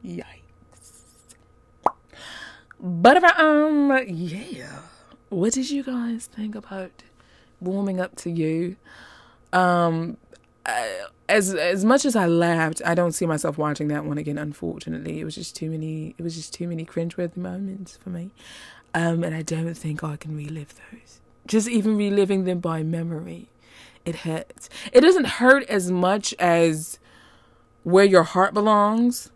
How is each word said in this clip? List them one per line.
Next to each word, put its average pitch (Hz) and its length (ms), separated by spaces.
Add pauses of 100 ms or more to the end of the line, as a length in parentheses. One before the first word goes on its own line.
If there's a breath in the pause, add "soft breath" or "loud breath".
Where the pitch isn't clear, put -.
Yikes. - 960 (1800 loud breath)
But, 185 420 (160)
um, 294 720
yeah. 185 720 (480 loud breath)
What 202 240
did 262 180
you 277 140
guys 233 440
think 214 280
about 196 480 (560 soft breath)
Warming 190 400
Up 180 180
to - 140
You? 165 460 (760 loud breath)
Um, 175 640 (500)
I, 107 420 (200)
as, 196 260
as 185 300
much 254 220
as 254 100
I 202 100
laughed, 170 600
I 170 100
don't 175 160
see 175 140
myself 151 320
watching 151 320
that 151 160
one 147 120
again, 147 200
unfortunately. 160 840
It 160 60
was 156 100
just - 220
too 160 140
many, 156 460
it - 40
was 165 140
just 156 180
too 175 160
many 165 160
cringeworthy 170 500
moments 185 640
for - 120
me. 175 220 (600 loud breath)
Um, 170 320
and 160 100
I 160 60
don't 165 320
think 156 320
I 151 100
can 156 220
relive 147 360 (180)
those. - 280 (260)
Just 214 220
even 220 300
reliving 202 480
them 180 140
by 165 220
memory, 165 680 (560 loud breath)
it 165 120
hurts. - 520 (240 loud breath)
It 254 80
doesn't 320 260
hurt 262 380
as 180 260
much 185 480
as 170 580 (840 soft breath)
Where 190 220
Your 185 180
Heart 185 300
Belongs. 214 840